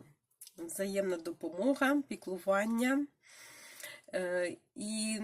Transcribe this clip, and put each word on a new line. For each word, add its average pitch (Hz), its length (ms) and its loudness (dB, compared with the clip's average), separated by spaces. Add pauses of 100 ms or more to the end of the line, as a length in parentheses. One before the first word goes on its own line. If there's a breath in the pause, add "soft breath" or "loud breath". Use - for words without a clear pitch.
(580)
взаємна 196 580 0
допомога, 240 920 2
піклування, 226 960 2 (1080 loud breath)
е, 180 420 0 (180)
і 220 500 -4